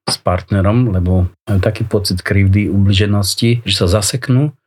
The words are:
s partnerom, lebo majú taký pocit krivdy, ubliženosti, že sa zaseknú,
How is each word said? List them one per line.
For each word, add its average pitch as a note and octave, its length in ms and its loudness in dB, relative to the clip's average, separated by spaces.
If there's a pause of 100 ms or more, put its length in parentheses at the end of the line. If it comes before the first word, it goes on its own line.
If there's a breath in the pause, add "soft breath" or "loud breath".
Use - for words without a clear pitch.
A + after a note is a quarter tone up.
s - 160 -6
partnerom, G2+ 720 0
lebo F2+ 400 0 (160)
majú G2+ 160 0
taký A2 240 -2
pocit G2 320 -2
krivdy, G2 480 2
ubliženosti, G2+ 960 0
že F#2+ 100 -4
sa F2 140 0
zaseknú, B2+ 640 0 (140)